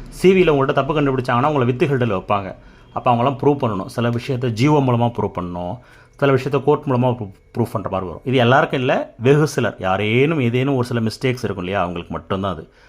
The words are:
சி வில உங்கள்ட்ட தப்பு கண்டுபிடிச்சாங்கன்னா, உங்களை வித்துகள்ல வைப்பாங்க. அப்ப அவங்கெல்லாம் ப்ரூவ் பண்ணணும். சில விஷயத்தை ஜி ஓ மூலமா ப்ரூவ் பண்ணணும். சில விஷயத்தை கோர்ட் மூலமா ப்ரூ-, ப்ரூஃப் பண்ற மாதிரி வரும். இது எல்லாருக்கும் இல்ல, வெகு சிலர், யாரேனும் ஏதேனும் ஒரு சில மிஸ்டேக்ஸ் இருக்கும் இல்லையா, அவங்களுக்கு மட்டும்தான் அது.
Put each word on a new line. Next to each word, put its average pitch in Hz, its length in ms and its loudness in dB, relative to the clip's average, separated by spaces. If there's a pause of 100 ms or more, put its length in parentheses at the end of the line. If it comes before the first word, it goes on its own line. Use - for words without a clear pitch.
சி 185 340 4
வில 165 40 2
உங்கள்ட்ட 143 260 4
தப்பு 143 280 0
கண்டுபிடிச்சாங்கன்னா, 131 460 0
உங்களை 127 280 2
வித்துகள்ல 123 400 0
வைப்பாங்க. 95 400 -2 (380)
அப்ப 123 220 0
அவங்கெல்லாம் 123 280 0
ப்ரூவ் 143 180 4
பண்ணணும். 104 260 -2
சில 120 240 -2
விஷயத்தை 123 400 -4
ஜி 113 180 2
ஓ 151 100 4
மூலமா 120 420 2
ப்ரூவ் 98 100 -2 (100)
பண்ணணும். 90 380 -8 (380)
சில 139 160 2
விஷயத்தை 131 320 0
கோர்ட் 147 220 2
மூலமா 127 220 0
ப்ரூ-, 107 240 -6 (260)
ப்ரூஃப் 113 140 -2
பண்ற 98 180 -6
மாதிரி 92 200 -4
வரும். - 140 -14
இது 127 120 0
எல்லாருக்கும் 135 440 2
இல்ல, 165 380 -2
வெகு 147 280 4
சிலர், 110 320 -2
யாரேனும் 110 600 0
ஏதேனும் 127 360 0
ஒரு 123 100 -2
சில 120 140 -4
மிஸ்டேக்ஸ் 123 440 -4
இருக்கும் 98 120 -6
இல்லையா, 95 240 -4
அவங்களுக்கு 87 320 -6
மட்டும்தான் 95 420 -4
அது. 80 140 -14 (200)